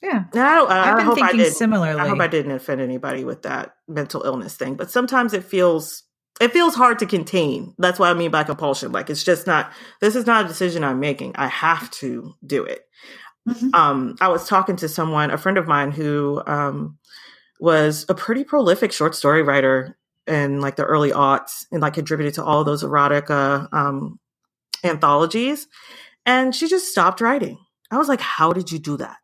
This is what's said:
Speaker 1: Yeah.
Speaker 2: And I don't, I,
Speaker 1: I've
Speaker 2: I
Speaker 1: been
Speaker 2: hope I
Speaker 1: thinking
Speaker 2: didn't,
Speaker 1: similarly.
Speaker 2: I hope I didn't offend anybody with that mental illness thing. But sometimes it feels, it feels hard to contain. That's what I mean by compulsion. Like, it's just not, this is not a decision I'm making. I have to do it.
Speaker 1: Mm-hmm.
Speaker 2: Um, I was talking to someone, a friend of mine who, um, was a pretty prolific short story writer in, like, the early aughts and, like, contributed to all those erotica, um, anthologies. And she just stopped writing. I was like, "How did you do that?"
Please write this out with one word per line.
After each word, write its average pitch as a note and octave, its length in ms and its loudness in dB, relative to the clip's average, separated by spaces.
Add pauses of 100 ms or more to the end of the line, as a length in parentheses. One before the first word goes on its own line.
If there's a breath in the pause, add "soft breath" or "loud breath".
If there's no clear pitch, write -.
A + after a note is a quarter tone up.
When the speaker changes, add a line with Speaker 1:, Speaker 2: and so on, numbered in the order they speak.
Speaker 1:
Yeah. C#4 300 -2
Speaker 2:
And A#3+ 100 0
I D4 120 4
don't, D#4+ 160 4
I, F#3 180 4
Speaker 1:
I've G3+ 60 4
Speaker 2:
I - 40 4
Speaker 1:
been G#3+ 80 2
Speaker 2:
hope A#3 120 4
I - 40 2
Speaker 1:
thinking G3 180 4
Speaker 2:
didn't, D#3+ 140 4
Speaker 1:
similarly. F3+ 460 0
Speaker 2:
I - 80 0
hope F#3 120 0
I E3+ 80 2
didn't D3 240 -2
offend C3 280 -6
anybody C3 440 -6
with B2+ 180 -10
that - 320 -8 (140)
mental D3+ 340 -6
illness B2+ 340 -6
thing. B2+ 200 -6
But - 140 -10
sometimes B3 440 0
it F#3 100 -4
feels, E3+ 600 0 (360)
it A#3+ 120 4
feels E4+ 240 4
hard A#3+ 240 4
to G#3+ 60 0
contain. E3 720 -2
That's F3+ 200 2
what F#3 120 4
I F3 40 4
mean E3+ 160 -2
by D3+ 140 2
compulsion. D3 480 -4
Like, - 180 -4
it's D3 140 -6
just F3 220 2
not, E3 240 0 (300 loud breath)
this G#3+ 160 2
is A#3+ 80 -2
not A3 200 4
a F3 40 -8
decision E3+ 360 -4
I'm C3 160 -2
making. C3+ 360 -4
I C#3 120 -2
have D#3+ 440 -2
to B2 400 -10 (140)
do C#3 180 -2
it. - 220 -12 (640 loud breath)
Speaker 1:
Mm-hmm. A#3+ 260 -2
Speaker 2:
Um, C#3+ 460 2
I F#3 80 4
was E3+ 200 0
talking F#3+ 280 2
to E3 120 -6
someone, D#3 440 0
a - 60 -2
friend F#3+ 200 0
of E3 80 -2
mine C#3+ 240 2
who, D3 560 -2
um, D3 500 -4 (640 loud breath)
was D3+ 480 2
a F#3+ 60 2
pretty B3 300 -4
prolific G#3 480 2
short D#3 240 0
story D3+ 260 4
writer C3+ 560 2 (300)
in, C#3+ 320 0
like, C#3 160 -4
the - 80 -2
early D3 260 2
aughts - 600 0
and, E3+ 100 -2
like, D3+ 120 -2
contributed D3+ 400 -4
to - 100 -8
all D3+ 180 2
those D3 220 -2
erotica, C#3+ 880 0
um, D3 480 -4 (640)
anthologies. E3 840 2 (580 loud breath)
And B3+ 300 2
she D#4+ 140 -2
just F4+ 240 -2
stopped F#3+ 280 2
writing. A#3 380 -2 (320)
I A3+ 80 -2
was D4 100 2
like, C4+ 120 2
"How D#3+ 320 0
did F3 180 -4
you E3 80 -6
do D3+ 200 -6
that?" A#2 260 -12